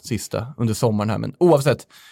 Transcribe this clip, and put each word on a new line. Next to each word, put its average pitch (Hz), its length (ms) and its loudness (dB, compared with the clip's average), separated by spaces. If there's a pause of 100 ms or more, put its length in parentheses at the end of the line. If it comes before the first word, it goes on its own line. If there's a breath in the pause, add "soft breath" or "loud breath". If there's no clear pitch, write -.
sista, 110 440 -6 (100)
under 113 160 0
sommaren 107 360 0
här, 101 80 -2
men 107 200 -6
oavsett. 143 500 2 (240 loud breath)